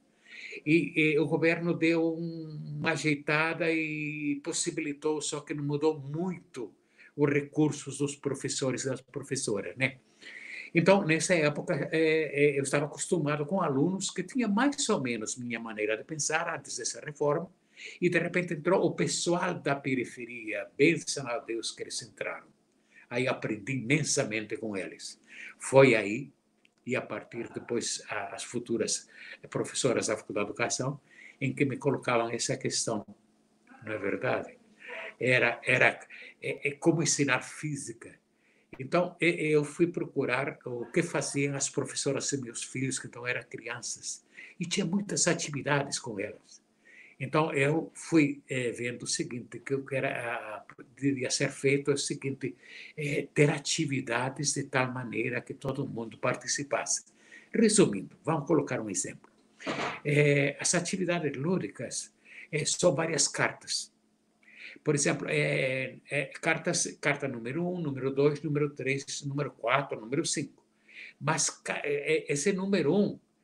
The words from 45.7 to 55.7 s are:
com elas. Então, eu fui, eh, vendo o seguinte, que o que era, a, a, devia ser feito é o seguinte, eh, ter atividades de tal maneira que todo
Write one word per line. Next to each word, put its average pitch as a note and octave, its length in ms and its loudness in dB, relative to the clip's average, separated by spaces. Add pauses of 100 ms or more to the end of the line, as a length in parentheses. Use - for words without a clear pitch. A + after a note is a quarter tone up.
com G#2+ 220 -6
elas. - 420 -12 (560)
Então, D#3 340 0
eu D3 420 2
fui, C#3+ 540 4
eh, B2+ 220 -2
vendo A#2+ 320 -6
o A#2+ 40 -8
seguinte, A#2+ 520 -4
que C#3 160 -4
o C3+ 100 -4
que C3+ 120 -6
era, C3 140 0
a, A#2 480 -6
a, - 60 -16 (320)
devia B2+ 340 0
ser C#3+ 200 2
feito C#3 400 2
é C#3 40 4
o C#3 40 0
seguinte, C3+ 560 -4 (420)
eh, D3 380 -2
ter D3 160 8
atividades C3+ 1000 -2
de C#3 120 -2
tal B2+ 280 0
maneira A#2+ 480 -4
que - 140 -12
todo C3+ 300 -4